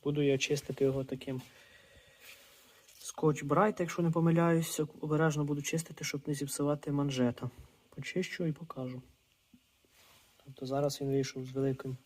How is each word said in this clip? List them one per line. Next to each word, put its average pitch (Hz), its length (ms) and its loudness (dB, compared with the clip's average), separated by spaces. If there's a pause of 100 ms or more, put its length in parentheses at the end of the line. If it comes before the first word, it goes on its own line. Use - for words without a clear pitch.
Буду 147 180 2
я 139 160 6
чистити 139 460 0
його 135 200 2
таким 131 380 -6 (1600)
Scotch-Brite, 156 800 2
якщо 175 220 -2
не 170 80 4
помиляюсь, 165 680 4 (200)
обережно 151 440 2
буду 147 180 -2
чистити, 160 420 -4
щоб 143 240 -6
не 147 60 0
зіпсувати 143 580 -2
манжета. 127 580 0 (400)
Почищу - 560 -4
і 156 60 0
покажу. 127 500 -8 (1400)
Тобто 139 220 -10
зараз 139 340 0
він 139 80 -2
вийшов 135 380 0
з 127 60 -12
великим 131 540 -2